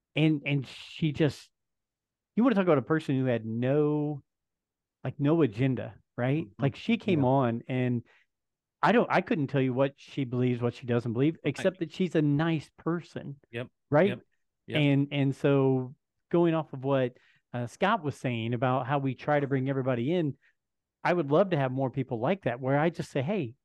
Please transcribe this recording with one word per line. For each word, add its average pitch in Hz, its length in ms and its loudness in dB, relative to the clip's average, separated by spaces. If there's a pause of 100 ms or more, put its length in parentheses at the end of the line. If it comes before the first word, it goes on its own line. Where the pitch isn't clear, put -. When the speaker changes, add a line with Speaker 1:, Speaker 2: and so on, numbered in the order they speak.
(140)
Speaker 1:
And, 156 300 2
and 143 220 -2
she - 460 -6
just, - 360 0 (880)
you 208 60 4
wanna 247 120 4
talk 196 100 2
about 165 140 6
a 123 40 0
person 151 360 0
who 131 60 0
had 117 220 0
no, 147 720 0 (840)
like, 131 160 -6
no 147 220 2
agenda, 117 540 0 (240)
right? 135 260 -2
Speaker 2:
Mm-hmm. - 180 -12
Speaker 1:
Like, - 140 0
she 233 220 -2
came 180 220 0
Speaker 2:
Yeah. 139 80 2
Speaker 1:
on, 123 400 2
and 123 340 0 (800)
I 165 100 4
don't, 214 180 4
I 147 120 2
couldn't 175 240 -2
tell 139 160 0
you 131 100 0
what 139 240 0
she - 280 -8
believes, 123 360 0
what 120 140 -2
she - 120 -18
doesn't 120 280 0
believe, 143 300 0
Speaker 3:
I 160 40 -2
Speaker 1:
except 180 300 -2
that 160 140 -6
she's 185 220 -2
a 160 80 2
nice 151 460 0 (100)
person. 160 580 -8 (160)
Speaker 3:
Yep. 117 160 -8 (220)
Speaker 1:
Right? 160 180 4
Speaker 3:
Yep. 120 120 -6 (460)
Yep. - 140 -2
Speaker 1:
And, 143 320 4
and 139 240 0
so 135 580 2 (360)
going 170 240 2
off 160 200 -4
of 135 100 -10
what, 135 280 0 (420)
uh, 123 120 -4
Scott 190 380 -2
was 143 120 -4
saying 117 360 -4
about 127 340 0
how 143 120 0
we 135 160 -4
try 147 260 -2
to 143 60 -2
bring 131 240 -2
everybody 131 420 -2
in, 165 220 -2 (680)
I 160 120 2
would 156 160 -2
love 185 200 4
to 175 60 0
have 135 160 0
more 131 160 -2
people 123 320 -6
like 165 220 -2
that, 123 180 -4
where 135 180 0
I 160 120 2
just - 200 -10
say, 143 120 -2
"Hey, 147 320 -4 (100)